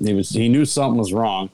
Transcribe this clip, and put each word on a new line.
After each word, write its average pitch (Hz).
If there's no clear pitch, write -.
he 104
was, 98
he 113
knew 139
something 135
was 101
wrong. 101